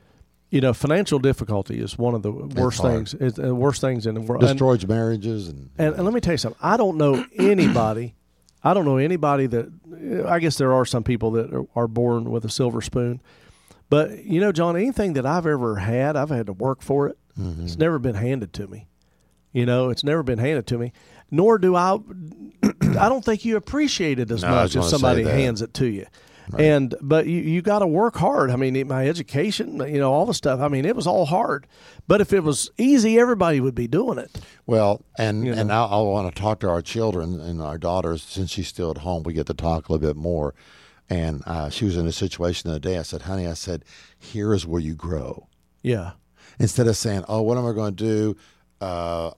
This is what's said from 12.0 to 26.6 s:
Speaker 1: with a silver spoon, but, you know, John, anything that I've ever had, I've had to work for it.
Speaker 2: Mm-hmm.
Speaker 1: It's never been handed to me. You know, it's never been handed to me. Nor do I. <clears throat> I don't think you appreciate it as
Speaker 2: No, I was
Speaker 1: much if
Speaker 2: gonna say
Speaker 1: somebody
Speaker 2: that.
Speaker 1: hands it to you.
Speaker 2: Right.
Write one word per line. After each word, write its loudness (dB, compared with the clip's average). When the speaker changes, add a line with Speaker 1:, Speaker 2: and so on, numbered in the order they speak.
Speaker 1:
with -4
a -6
silver -2
spoon, -4
but, 0
you 0
know, 2
John, 0
anything 0
that -2
I've 0
ever 0
had, 0
I've 0
had -2
to -8
work -2
for 0
it. -8
Speaker 2:
Mm-hmm. -6
Speaker 1:
It's -8
never 2
been -2
handed -4
to -8
me. -18
You 0
know, 2
it's -4
never 0
been -2
handed -2
to -2
me. -6
Nor 6
do 4
I. 2
<clears throat> -8
I 2
don't 0
think 0
you 2
appreciate 0
it -2
as -2
Speaker 2:
No, 0
I 4
was -
Speaker 1:
much 2
if -6
Speaker 2:
gonna 2
say 2
Speaker 1:
somebody 4
Speaker 2:
that. 2
Speaker 1:
hands 2
it -8
to 2
you. -4
Speaker 2:
Right. 0